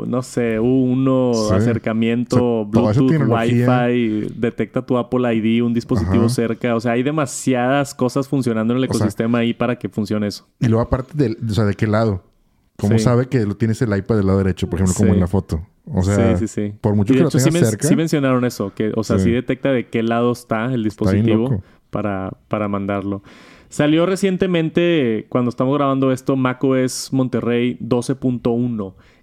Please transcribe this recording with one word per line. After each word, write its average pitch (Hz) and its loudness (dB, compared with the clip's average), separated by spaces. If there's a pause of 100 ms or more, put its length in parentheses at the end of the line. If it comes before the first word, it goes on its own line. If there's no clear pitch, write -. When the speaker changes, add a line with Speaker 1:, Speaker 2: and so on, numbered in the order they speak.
Speaker 1:
no 120 -2
sé, 117 -4
U 117 0
uno, 131 2
Speaker 2:
Sí. 110 0
Speaker 1:
acercamiento, 117 0
Speaker 2:
O - -4
sea, 104 -8
toda 110 4
esa 113 2
Speaker 1:
Bluetooth, 131 4
Speaker 2:
tecnología. 120 2
Speaker 1:
Wi-Fi, 113 -2
detecta 117 -4
tu 127 0
Apple 123 0
I 113 0
D, 113 2
un 120 0
dispositivo 98 0
Speaker 2:
Ajá. 117 2
Speaker 1:
cerca. 117 -2
O 117 0
sea, 117 -2
hay 123 0
demasiadas 135 -2
cosas 131 -2
funcionando 117 0
en 123 0
el 131 0
Speaker 2:
O - -6
sea, 117 0
Speaker 1:
ecosistema 113 0
ahí 117 0
para 120 -2
que 98 -8
funcione 107 -2
eso. - -10 (120)
Speaker 2:
y 127 0
luego, 113 4
aparte 127 -4
del, 120 0
o 107 -2
sea, 110 2
¿de 101 2
qué 110 -2
lado? 107 0 (540)
¿Cómo 110 2
Speaker 1:
Sí. 107 0
Speaker 2:
sabe 123 4
que 123 0
lo 101 -4
tienes 110 0
el 120 0
iPad 107 0
del 98 2
lado 95 4
derecho, 95 0
por 85 -4
ejemplo, 92 2
como 98 4
Speaker 1:
Sí. 95 4
Speaker 2:
en 95 2
la 90 2
foto? 90 -2 (300)
O 98 0
sea, 98 2
Speaker 1:
Sí, 110 -2
sí, 104 -4
sí. 101 -8
Speaker 2:
por 104 0
mucho 104 2
Speaker 1:
Y 131 6
Speaker 2:
que 131 4
Speaker 1:
de 131 6
Speaker 2:
lo 139 2
Speaker 1:
hecho, 123 2
sí 127 2
Speaker 2:
tengas 160 2
Speaker 1:
men-, 117 4
Speaker 2:
cerca. 110 -2
Speaker 1:
sí 147 4
mencionaron 135 0
eso, 107 -4
que, 107 -2
o 110 -2
sea, 110 0
Speaker 2:
Sí. 95 2
Speaker 1:
sí 113 4
detecta 131 -2
de 123 -2
qué 113 -2
lado 117 0
está 113 -4
el 123 -2
Speaker 2:
Está 104 -2
bien 101 2
Speaker 1:
dispositivo 113 2
Speaker 2:
loco. 101 -4 (260)
Speaker 1:
para, 98 -6 (180)
para 107 -2
mandarlo. 98 -4 (460)
Salió 156 2
recientemente, 170 0
cuando 123 0
estamos 131 -2
grabando 135 0
esto, 131 -2
mac 127 -2
O 131 2
S 127 -2
Monterrey 120 0
doce 120 -2
punto 127 -2
uno, 117 -4 (280)